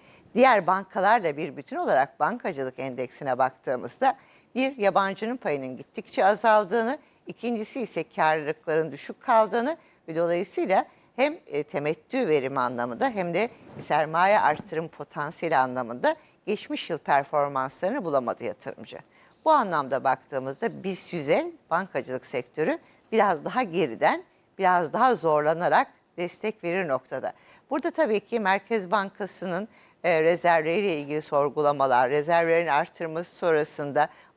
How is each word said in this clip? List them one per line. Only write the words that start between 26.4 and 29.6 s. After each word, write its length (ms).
verir 240
noktada. 460
Burada 220
tabii 280
ki 200
Merkez 520
Bankası'nın, 760